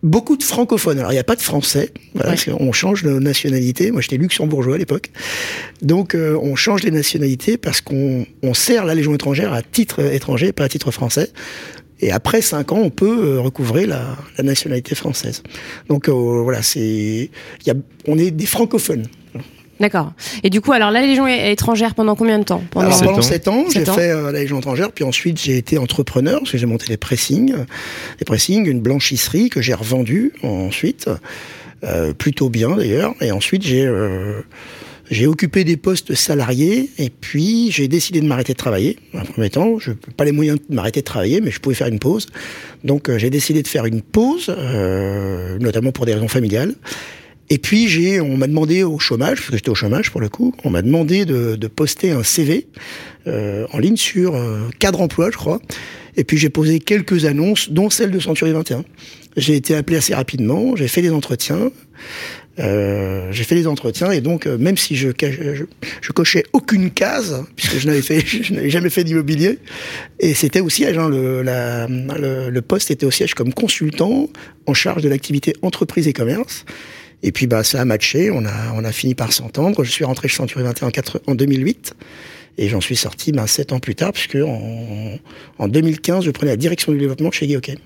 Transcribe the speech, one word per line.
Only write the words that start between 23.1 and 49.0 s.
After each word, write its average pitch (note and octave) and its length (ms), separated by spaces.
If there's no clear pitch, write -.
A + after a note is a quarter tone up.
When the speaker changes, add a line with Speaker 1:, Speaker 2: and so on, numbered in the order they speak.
Speaker 3:
ans. - 20
Speaker 1:
sept D#3+ 260
ans, C4 220
Speaker 2:
Sept G#3 160
Speaker 1:
j'ai F#3+ 60
Speaker 2:
ans. - 20
Speaker 1:
fait, F3 160
euh, D3+ 220
la D3 80
Légion C#3+ 200
étrangère, C#3 320
puis - 140
ensuite, D3+ 360
j'ai C3 160
été B2 200
entrepreneur, C#3+ 600
parce C#4 120
que C3+ 60
j'ai A#2+ 80
monté A#2 220
des A2 100
pressings, G3 560
euh, C#3+ 120
des - 60
pressings, F#3 440
une B2 120
blanchisserie C#3 680
que C3+ 120
j'ai A#2+ 120
revendue B2+ 600
ensuite, G2+ 680
euh, E2 280
plutôt C3+ 360
bien A#2 260
d'ailleurs. D3 440
Et A2+ 120
ensuite, F#3 320
j'ai, C3+ 220
euh, G#2 540
j'ai A#2+ 160
occupé E3+ 380
des E3 100
postes F3 400
salariés, D3 840
et C3+ 120
puis A3 600
j'ai D3 200
décidé D#3+ 320
de D#3 60
m'arrêter C3 260
de - 40
travailler. A#2 400
Dans - 60
un F#2 60
premier G#2+ 240
temps, G#3+ 280
je C#3 140
n'ai G#2+ 60
pas - 80
les D3 80
moyens D3+ 260
de D3+ 40
m'arrêter A2+ 280
de - 40
travailler, A#2 360
mais G3+ 100
je - 80
pouvais C3 160
faire C3+ 120
une A2 120
pause. F#3 280
Donc, C#3 240
euh, A#2+ 80
j'ai A2 120
décidé D3 320
de C3+ 60
faire A#2 180
une A2+ 160
pause, C4+ 460
euh, G2 1120
notamment A#2 320
pour B2 140
des A2+ 80
raisons G#2+ 160
familiales. B2+ 460
Et C#3+ 80
puis, A3 280
j'ai, F3+ 320
on C#3 180
m'a C3+ 100
demandé D#3 340
au E3 160
chômage, C#3 400